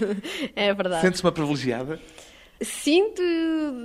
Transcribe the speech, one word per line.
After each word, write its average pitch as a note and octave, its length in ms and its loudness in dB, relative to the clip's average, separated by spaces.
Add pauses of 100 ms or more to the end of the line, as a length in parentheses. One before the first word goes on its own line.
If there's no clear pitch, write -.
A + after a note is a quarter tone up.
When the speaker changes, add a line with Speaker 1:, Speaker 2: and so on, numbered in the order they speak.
(160)
Speaker 1:
<laughs> D#4+ 380 -6
É G3+ 200 2
verdade. F#3 260 0
Speaker 2:
Sente-se F3+ 220 4
uma E3+ 100 4
privilegiada? C#3+ 680 -2 (600)
Speaker 1:
Sinto, F#4 640 2 (640)